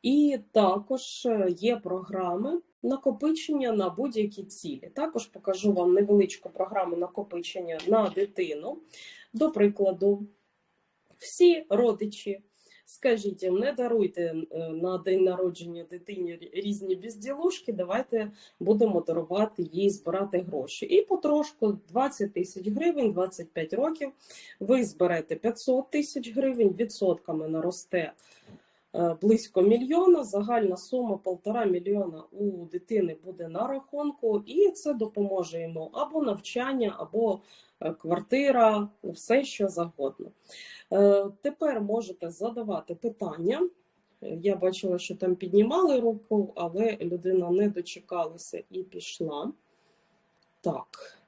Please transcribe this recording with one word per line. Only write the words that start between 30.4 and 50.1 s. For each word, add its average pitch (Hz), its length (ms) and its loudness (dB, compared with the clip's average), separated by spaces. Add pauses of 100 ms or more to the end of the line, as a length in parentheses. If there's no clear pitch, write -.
сума 233 400 -4
полтора 208 480 -4
мільйона 180 680 0
у 190 320 -4
дитини 180 600 -2
буде 180 240 -12
на 185 180 -4
рахунку, 269 800 -2
і 359 240 6
це 302 240 -2
допоможе 196 680 -2
йому 160 320 -8
або 302 300 -2
навчання, 240 760 -2
або, 214 420 0 (400)
е, 160 120 -4
квартира, 220 960 2 (140)
все, 226 420 0
що 202 240 -2
завгодно. 170 580 -4 (680)
Е, 202 340 6 (160)
тепер 285 380 -2
можете 202 500 -4
задавати 208 640 -6
питання. 214 760 -2 (520)
Я 175 360 -2
бачила, 185 420 0
що 180 160 -8
там 185 220 0
піднімали 240 640 4
руку, 214 560 0
але 185 440 0
людина 175 500 0
не 202 180 4
дочекалася 175 1040 -6
і 185 120 -8
пішла. 170 720 -8 (1080)